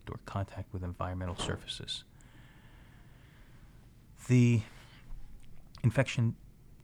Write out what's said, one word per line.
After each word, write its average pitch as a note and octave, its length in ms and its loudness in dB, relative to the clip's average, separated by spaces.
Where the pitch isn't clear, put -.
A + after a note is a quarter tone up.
or - 160 -8
contact - 480 -4
with F#2 100 -4
environmental F2+ 520 -4
surfaces. - 680 -6
The A#2+ 340 8
infection A#2+ 520 4